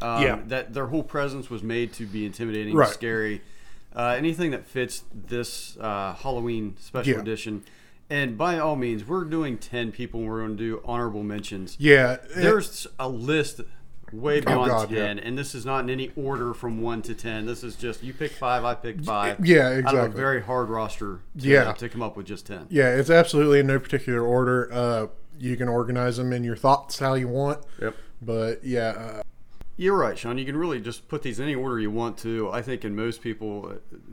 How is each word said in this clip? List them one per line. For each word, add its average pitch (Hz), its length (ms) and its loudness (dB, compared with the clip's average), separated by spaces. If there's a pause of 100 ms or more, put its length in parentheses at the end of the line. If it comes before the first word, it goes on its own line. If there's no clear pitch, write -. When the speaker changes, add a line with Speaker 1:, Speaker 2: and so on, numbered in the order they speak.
Speaker 1:
Um, 117 220 0
Speaker 2:
Yeah. 120 240 2
Speaker 1:
that 117 260 -6
their 135 140 -4
whole 147 160 0
presence 139 460 -4
was 107 140 -8
made 117 300 -2
to 117 120 -10
be 104 200 -4
intimidating, 107 500 -4
Speaker 2:
Right. 139 140 8
Speaker 1:
scary. 110 520 -2 (540)
Uh, 120 220 0
anything 160 340 0
that 120 140 -6
fits 127 380 -4 (100)
this, 113 640 -8
uh, 101 380 -4
Halloween 117 640 -4
special 127 340 0
Speaker 2:
Yeah. 113 80 -2
Speaker 1:
edition. 107 420 -6 (460)
And 139 280 0
by 170 220 2
all 151 160 2
means, 117 320 -2
we're 180 160 -2
doing 151 360 -2
ten 117 340 -4
people, 117 280 -6
and 110 80 -4
we're 110 120 -2
gonna 110 140 -4
do 110 280 -4
honorable 117 400 -2
mentions. 101 560 -6
Speaker 2:
Yeah. 135 380 6 (180)
Speaker 1:
There's 202 520 2 (120)
a 131 80 -4
list 135 540 -2 (500)
way 147 300 0
Speaker 2:
Oh, - 40 0
Speaker 1:
beyond 127 260 4
Speaker 2:
God, 110 200 2
yeah. 104 160 0
Speaker 1:
ten, 101 120 -4
and 117 180 -4
this 139 180 -6
is 113 100 -8
not 135 180 0
in 123 80 -2
any 131 240 -4
order 127 400 -2
from 113 260 -4
one 117 220 -2
to 117 120 -4
ten. 110 300 -4
This 117 180 -6
is 113 120 -8
just, 120 280 -6
you 131 100 -8
pick 147 180 -4
five, 123 340 0
I 120 100 2
picked 120 300 -6
five. 104 400 0
Speaker 2:
Yeah, 165 160 10
Speaker 1:
Out 127 100 6
of - 40 2
a 131 40 2
Speaker 2:
exactly. 127 420 4
Speaker 1:
very 135 200 2
hard 120 280 0
roster 104 500 -4 (200)
to, 131 80 -2
Speaker 2:
Yeah. 127 260 8
Speaker 1:
to 120 160 -6
come 120 140 -6
up 107 140 -4
with 95 100 -8
just 101 200 -8
ten. 95 220 -10
Speaker 2:
Yeah, 139 260 6
it's 135 160 4
absolutely 151 480 8
in 139 80 6
no 135 120 4
particular 127 420 0
order. 123 500 4
Uh, 120 360 2 (320)
you 123 180 -2
can 123 100 0
organize 120 500 2
them 127 160 0
in 120 100 0
your 117 120 -2
thoughts - 440 4
how 135 160 2
you 127 120 0
want. 139 320 0 (220)
Speaker 1:
Yep. 110 140 -4 (260)
Speaker 2:
But, 113 420 -2
yeah. 117 260 0 (300)
Uh, 104 40 -6 (540)
Speaker 1:
You're 190 200 4
right, 117 180 2
Sean. 127 220 -4
You 131 80 -4
can 139 100 -4
really 156 240 -2
just 110 280 -10
put 151 160 -6
these 117 160 -4
in 135 60 -2
any 147 100 0
order 127 240 -2
you 104 100 0
want 113 300 -2
to. 113 320 -2
I 117 100 -2
think 107 240 -4
in 104 100 -4
most 113 280 -2
people, 104 480 -6
uh, - 260 -10 (160)